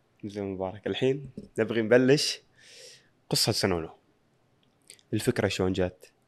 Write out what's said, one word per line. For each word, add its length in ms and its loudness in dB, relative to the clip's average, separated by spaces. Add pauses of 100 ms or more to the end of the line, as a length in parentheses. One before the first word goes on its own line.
(240)
زين 200 -8
مبارك. 420 -8
الحين 440 -2 (280)
نبغي 240 0
نبلش 580 4 (920)
قصة 220 0
سنونو. 380 -2 (1200)
الفكرة 360 0
شلون 240 0
جات؟ 340 -4 (220)